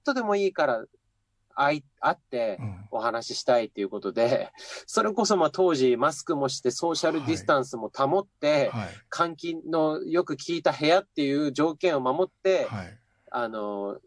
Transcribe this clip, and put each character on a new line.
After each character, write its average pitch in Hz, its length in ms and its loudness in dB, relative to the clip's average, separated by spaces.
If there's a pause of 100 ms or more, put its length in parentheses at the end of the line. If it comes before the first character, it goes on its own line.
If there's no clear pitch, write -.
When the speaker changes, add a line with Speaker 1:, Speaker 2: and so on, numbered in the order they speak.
Speaker 1:
と 277 100 0
で 247 80 -2
も 208 140 0
い 196 120 2
い 185 40 -2
か - 140 0
ら 113 180 0 (760)
会 147 180 2
い-、 139 60 -12 (160)
会 156 140 2
っ - 20 -6
て 113 440 -4
Speaker 2:
う - 40 -10
ん。 98 280 -10
Speaker 1:
お 110 80 -4
話 117 340 -4
し - 60 -6
し - 40 -10
た 123 140 4
い 113 60 0
っ 104 60 -10
て - 100 -8
い 101 40 0
う 98 40 -4
こ 104 120 -6
と 98 120 -4
で、 117 400 2 (340)
そ - 160 0
れ 214 100 0
こ 202 140 0
そ 208 100 2
ま 165 100 4
あ 147 40 2
当 180 240 4
時 127 220 4
マ 143 160 2
ス - 100 -12
ク 165 140 -2
も 139 120 0
し 135 120 -6
て - 100 0
ソ 170 220 -2
ー - 20 -2
シ 160 120 -2
ャ 160 40 4
ル 151 160 -2
デ 160 60 0
ィ 160 40 0
ス - 100 -10
タ 147 120 4
ン 131 60 0
ス 131 120 -10
も 113 180 -8
保 147 260 2
っ 196 60 -8 (140)
て、 196 320 2
Speaker 2:
は 123 60 -4
い。 107 40 -4
は 95 40 -6
い。 - 20 -10 (220)
Speaker 1:
換 170 240 0
気 165 220 -6 (120)
の 156 360 0
よ 175 200 2
く 147 120 -6
効 - 140 -14
い 170 120 -2
た 165 80 4
部 139 160 -2
屋 180 140 6
っ 196 40 -14
て - 180 -6
い 139 140 2
う 147 160 0
条 151 220 0
件 160 220 0
を 135 40 0
守 143 300 0
っ - 120 -20
て、 180 240 2
Speaker 2:
は 104 180 -8
い。 98 140 -18 (320)
Speaker 1:
あ 120 180 -2
の、 104 580 -6